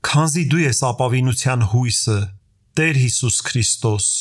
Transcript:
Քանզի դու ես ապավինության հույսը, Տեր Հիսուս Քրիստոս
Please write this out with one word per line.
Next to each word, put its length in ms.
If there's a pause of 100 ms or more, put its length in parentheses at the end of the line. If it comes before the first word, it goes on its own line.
Քանզի 420
դու 220
ես 160
ապավինության 880
հույսը, 460 (580)
Տեր 180
Հիսուս 440
Քրիստոս 680 (140)